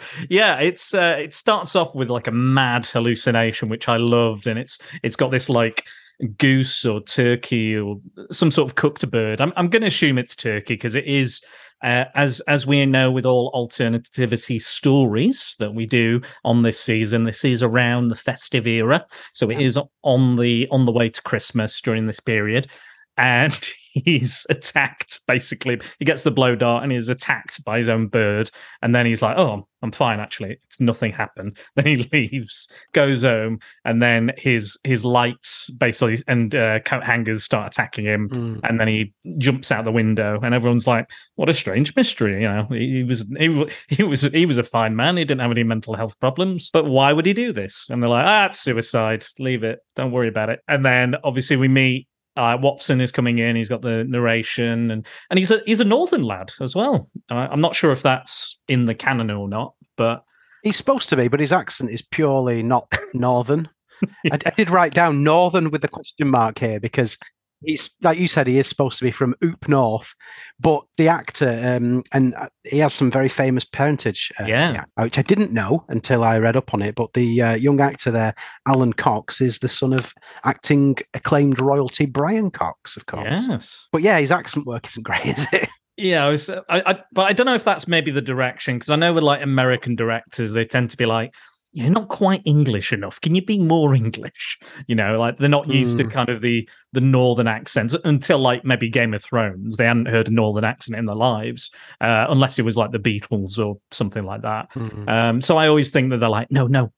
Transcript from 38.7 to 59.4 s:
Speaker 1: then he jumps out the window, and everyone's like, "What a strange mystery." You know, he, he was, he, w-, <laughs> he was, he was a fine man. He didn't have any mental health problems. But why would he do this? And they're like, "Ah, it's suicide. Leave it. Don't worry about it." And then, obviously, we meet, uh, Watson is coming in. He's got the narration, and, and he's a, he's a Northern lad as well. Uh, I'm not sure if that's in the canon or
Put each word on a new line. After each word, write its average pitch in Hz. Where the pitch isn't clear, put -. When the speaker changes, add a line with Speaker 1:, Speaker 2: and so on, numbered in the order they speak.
Speaker 1:
then 110
he 110
jumps 131
out 113
the 110
window, 107
and 120
everyone's 120
like, 120
"What -
a 165
strange 127
mystery." 104
You 110
know, 104
he, 127
he 127
was, 120
he, 160
w-, 147
<laughs> -
he 147
was, 143
he 156
was 139
a 120
fine 110
man. 160
He 170
didn't 139
have 120
any 117
mental 113
health 113
problems. 170
But 160
why 139
would 160
he 202
do 233
this? 98
And 120
they're 120
like, 120
"Ah, 202
it's -
suicide. 113
Leave 127
it. 113
Don't 131
worry 123
about 107
it." 117
And 139
then, 127
obviously, 135
we 131
meet, 131
uh, 120
Watson 139
is 123
coming 120
in. 117
He's 113
got 117
the 113
narration, 117
and, 110
and 185
he's 185
a, 220
he's 214
a 240
Northern 269
lad 98
as 127
well. 240
Uh, 123
I'm 147
not 143
sure 156
if 127
that's -
in 123
the 113
canon 117
or 101